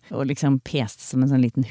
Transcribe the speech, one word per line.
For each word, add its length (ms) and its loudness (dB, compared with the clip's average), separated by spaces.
och 160 -4
liksom 340 2
peste 440 -6
som 200 0
en 60 2
sån 120 4
liten 280 0